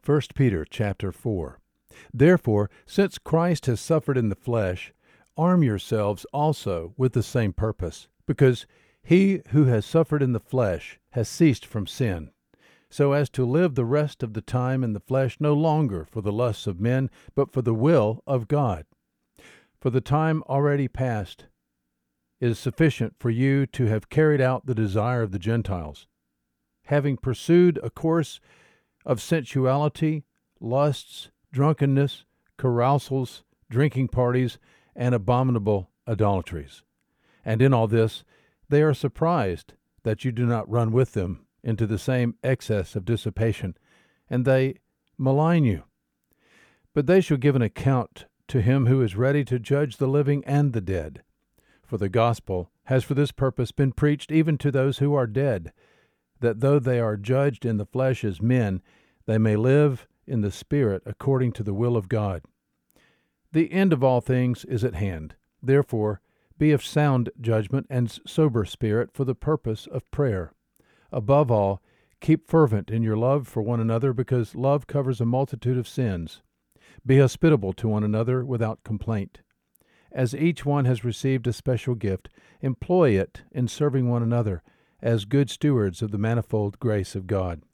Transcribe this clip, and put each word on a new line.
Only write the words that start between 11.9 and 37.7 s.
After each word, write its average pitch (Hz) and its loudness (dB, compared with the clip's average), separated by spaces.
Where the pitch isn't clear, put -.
so 143 0
as 143 0
to 127 -2
live 147 0
the 120 0
rest 147 -2
of 110 -8
the 104 -6
time 127 -2
in 113 -2
the 104 -4
flesh 131 -4
no 147 2
longer 147 0
for - -10
the 101 -2
lusts 113 -2
of 92 -6
men, 127 0
but 139 -2
for 131 -2
the 117 0
will 117 2
of 127 -2
God. 117 -2
For 131 -2
the 120 0
time 156 0
already 139 0
past 117 -6
is 120 0
sufficient 135 0
for 123 -2
you 135 2
to - -2
have 107 -2
carried 151 2
out 127 0
the 127 -4
desire 110 0
of 98 -4
the 95 -4
Gentiles, 92 -4
having 143 0
pursued 175 2
a - -8
course 160 -2
of 120 -2
sensuality, 147 0
lusts, 135 -2
drunkenness, 139 0
carousals, 131 -2
drinking 131 0
parties, 123 0
and 123 0
abominable 110 0
idolatries. 95 -2
And 113 0
in 135 6